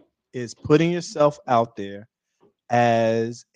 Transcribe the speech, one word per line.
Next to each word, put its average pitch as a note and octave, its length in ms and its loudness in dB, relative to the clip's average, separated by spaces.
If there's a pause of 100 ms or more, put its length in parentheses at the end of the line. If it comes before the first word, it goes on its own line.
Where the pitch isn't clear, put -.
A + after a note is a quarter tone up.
(340)
is B2 200 -10
putting D#3+ 380 2
yourself D3+ 560 -2
out A#2 300 0
there G2+ 300 -14 (600)
as A#2 760 0 (100)